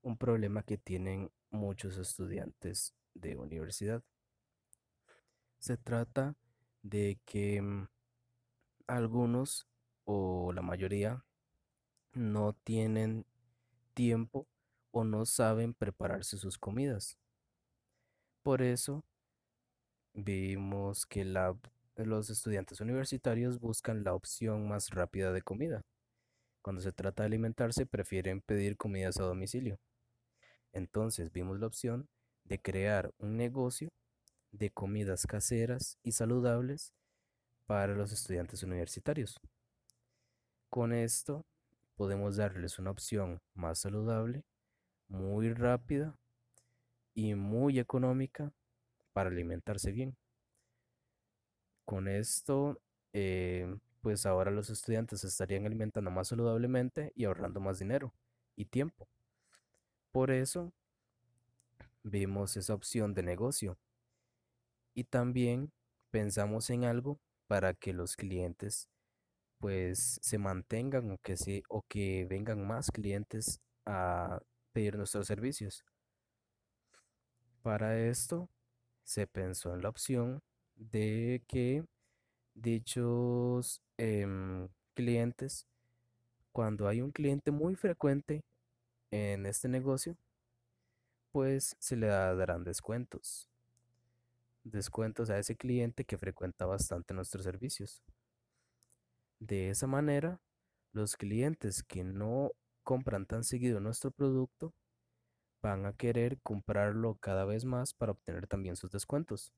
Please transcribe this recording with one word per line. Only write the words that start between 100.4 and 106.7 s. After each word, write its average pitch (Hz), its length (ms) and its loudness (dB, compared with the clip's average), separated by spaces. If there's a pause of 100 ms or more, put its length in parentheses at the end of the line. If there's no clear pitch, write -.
los 107 220 0
clientes 110 680 -2
que 92 200 -6
no 104 480 -2 (320)
compran 123 440 0
tan 117 160 -2
seguido 123 360 2
nuestro 117 320 -2
producto 135 640 0 (880)
van 98 240 0
a 101 80 -2
querer 120 480 2
comprarlo 104 720 2